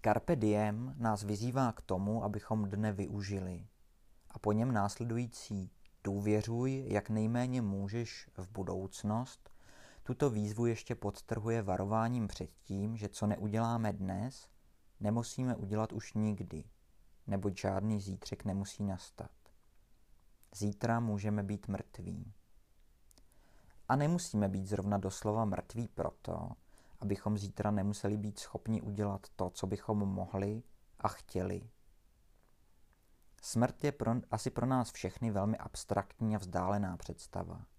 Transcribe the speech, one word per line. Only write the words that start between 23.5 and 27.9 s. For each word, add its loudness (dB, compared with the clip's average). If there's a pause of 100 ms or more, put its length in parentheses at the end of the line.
A 4
nemusíme 2
být -2
zrovna 2
doslova 0
mrtví -4
proto, -4 (520)
abychom 0
zítra 0
nemuseli 0